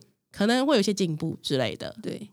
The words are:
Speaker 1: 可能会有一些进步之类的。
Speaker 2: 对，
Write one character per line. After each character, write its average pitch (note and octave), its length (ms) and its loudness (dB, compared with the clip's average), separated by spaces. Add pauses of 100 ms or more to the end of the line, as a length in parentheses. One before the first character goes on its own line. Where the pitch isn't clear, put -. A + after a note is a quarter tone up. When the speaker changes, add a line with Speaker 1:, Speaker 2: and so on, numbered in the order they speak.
(360)
Speaker 1:
可 G3+ 120 2
能 B3+ 200 4
会 D4+ 80 4
有 G#3 60 6
一 - 20 4
些 G3+ 100 2
进 F3 220 0
步 D#3+ 260 -4
之 C#3+ 160 -2
类 A#2+ 200 0
的。 - 260 -10
Speaker 2:
对， - 300 -8